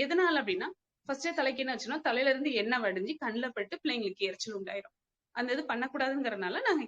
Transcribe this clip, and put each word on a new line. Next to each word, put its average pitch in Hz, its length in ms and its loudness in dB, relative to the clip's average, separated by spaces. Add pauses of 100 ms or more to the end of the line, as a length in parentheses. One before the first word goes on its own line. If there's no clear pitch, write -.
எதனால 339 380 4
அப்படின்னா, 202 260 0 (380)
ஃபர்ஸ்டே 277 320 -2
தலைக்கு 269 260 0
என்ன 262 100 -2
ஆச்சுன்னா 240 240 -4 (100)
தலையில 262 260 4
இருந்து 277 160 0 (120)
எண்ணெய் 233 220 2
வடிஞ்சு 190 300 0 (100)
கண்ணுல 240 320 -2
பட்டு 202 280 -6
பிள்ளைங்களுக்கு 208 460 0
எரிச்சல் 202 300 -6
உண்டாயிரும். 196 340 -8 (460)
அந்த 247 160 0
இது 302 160 -2
பண்ணக்கூடாதுங்கிறதுனால 262 960 0
நாங்க 320 200 4